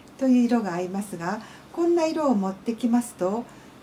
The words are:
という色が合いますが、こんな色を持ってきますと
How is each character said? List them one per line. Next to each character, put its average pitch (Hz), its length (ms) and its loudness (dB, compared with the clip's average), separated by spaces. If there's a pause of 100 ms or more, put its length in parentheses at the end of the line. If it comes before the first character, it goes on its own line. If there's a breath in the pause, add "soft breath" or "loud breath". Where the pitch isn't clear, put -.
(180)
と 262 100 0
い 247 140 6
う - 20 6
色 233 180 2
が 185 120 -4
合 180 80 -2
い 185 80 -4
ま 196 120 -4
す 202 140 -10
が、 175 240 -4 (320 loud breath)
こ 339 120 -2
ん 339 120 4
な 320 80 2
色 320 220 0
を 262 80 4
持 190 160 0
っ 190 40 -6
て 233 200 -6
き 226 120 -4
ま 240 140 2
す - 140 -8
と 202 320 -2 (360 loud breath)